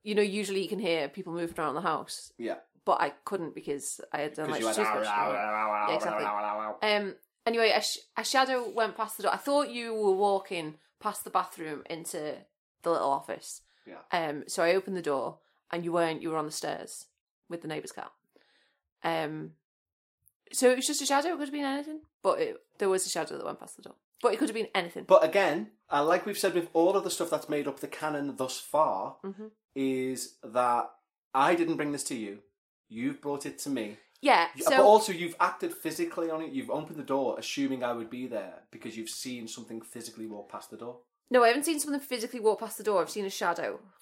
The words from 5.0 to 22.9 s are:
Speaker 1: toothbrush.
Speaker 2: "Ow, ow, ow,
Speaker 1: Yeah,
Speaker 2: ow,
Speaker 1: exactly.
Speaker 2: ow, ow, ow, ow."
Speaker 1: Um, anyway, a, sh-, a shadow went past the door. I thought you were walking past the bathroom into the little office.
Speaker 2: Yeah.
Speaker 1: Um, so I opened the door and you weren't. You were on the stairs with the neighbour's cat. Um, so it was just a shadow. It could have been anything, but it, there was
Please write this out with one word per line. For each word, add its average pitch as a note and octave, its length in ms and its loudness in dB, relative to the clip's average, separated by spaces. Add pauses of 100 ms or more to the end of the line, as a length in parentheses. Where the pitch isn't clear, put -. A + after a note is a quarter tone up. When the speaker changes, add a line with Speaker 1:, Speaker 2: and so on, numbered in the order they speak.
Speaker 1:
toothbrush. - 20 -2 (120)
Speaker 2:
"Ow, G#2 120 0
ow, G#2 40 -2
ow, G#2+ 540 0
Speaker 1:
Yeah, G#2+ 40 0
Speaker 2:
ow, G#2+ 40 0
Speaker 1:
exactly. G#2+ 280 -2
Speaker 2:
ow, G#2 120 -2
ow, G#2 240 -2
ow, G#2+ 220 -6
ow." G#3+ 140 4
Speaker 1:
Um, G3+ 180 -2 (320)
anyway, A3+ 240 4
a, G#3+ 120 4
sh-, - 160 -4 (180)
a A3 80 -4
shadow C4 440 2
went G#3+ 280 -2
past G#3+ 200 -6
the G3+ 80 -6
door. F#3+ 80 4
I - 40 0
thought C#4+ 340 2
you A#3 240 -6
were G#3 180 4
walking F#3+ 640 2 (260)
past G#3 240 -4
the - 60 -10
bathroom E3 600 -2
into D#3+ 460 -6 (460)
the E3+ 80 0
little C3+ 200 2
office. - 520 -4 (240)
Speaker 2:
Yeah. - 120 -16 (140)
Speaker 1:
Um, D3+ 340 0
so - 160 -2
I E3+ 120 6
opened F#3+ 220 0
the F3 60 -4
door C#3 360 -2 (340)
and F3 120 -4
you E3 80 -2
weren't. E3 300 2
You D#3+ 80 -4
were D#3+ 80 0
on D3+ 80 -2
the D#3 60 -8
stairs - 540 -8 (420)
with E3+ 140 -8
the D#3 60 -10
neighbour's D3+ 240 -8
cat. - 180 -12 (920)
Um, D#3+ 480 -4 (1000)
so B3+ 180 6
it B3+ 60 4
was C4 100 -2
just D4 160 -2
a C4 40 -4
shadow. C#4+ 240 2
It - 80 -2
could C#4+ 100 -6
have C4+ 40 -10
been D4 120 -2
anything, D4 360 -4 (220)
but - 180 2
it, C3 160 -2 (220)
there G3+ 100 2
was F#3 180 2